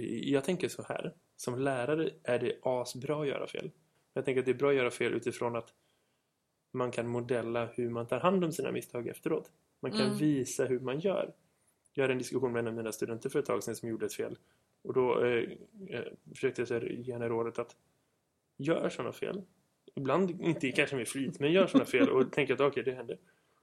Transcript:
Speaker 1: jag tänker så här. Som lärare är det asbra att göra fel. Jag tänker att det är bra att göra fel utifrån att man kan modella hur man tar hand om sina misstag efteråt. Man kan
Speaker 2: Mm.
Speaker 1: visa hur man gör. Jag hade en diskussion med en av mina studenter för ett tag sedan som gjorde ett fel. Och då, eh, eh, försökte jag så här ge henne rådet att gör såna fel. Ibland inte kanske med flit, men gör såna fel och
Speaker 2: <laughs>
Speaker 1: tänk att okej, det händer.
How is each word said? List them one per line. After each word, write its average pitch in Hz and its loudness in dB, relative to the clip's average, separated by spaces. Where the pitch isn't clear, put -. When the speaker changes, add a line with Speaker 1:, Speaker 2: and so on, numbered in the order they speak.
Speaker 1:
jag 135 0
tänker 170 0
så - -12
här. - -6
Som 123 -4
lärare 139 0
är 123 2
det 123 0
asbra 131 -2
att 147 -2
göra - -2
fel. - -8
Jag 135 -2
tänker 131 2
att 127 2
det 131 4
är 120 2
bra 139 2
att 139 6
göra 123 2
fel - 0
utifrån 117 -2
att 113 -6
man 123 0
kan 117 -2
modella 120 0
hur 120 -2
man 117 -4
tar 127 0
hand 185 4
om 160 0
sina 131 -2
misstag 120 -4
efteråt. - -2
Man 131 -4
kan - 0
Speaker 2:
Mm. - 2
Speaker 1:
visa 139 2
hur 123 2
man 131 -2
gör. 185 0
Jag 135 0
hade 131 4
en 127 0
diskussion 127 0
med 117 0
en 117 0
av 110 -4
mina 113 -4
studenter 117 -4
för 151 0
ett 131 0
tag 107 0
sedan 113 -4
som 117 -8
gjorde 107 -4
ett 101 -4
fel. 113 -6
Och 127 -4
då, 123 4
eh, 120 4
eh, 117 -6
försökte 127 0
jag 120 -2
så 123 -2
här 117 0
ge 123 -6
henne 117 -2
rådet 117 -2
att 117 -6
gör 147 0
såna 117 -6
fel. - -6
Ibland 160 2
inte 151 0
kanske 139 2
med 113 -2
flit, 131 -4
men 143 2
gör 185 6
såna - 6
fel - 6
och - 6
Speaker 2:
<laughs> - -10
Speaker 1:
tänk 139 2
att 123 2
okej, 135 2
det 131 0
händer. 120 -6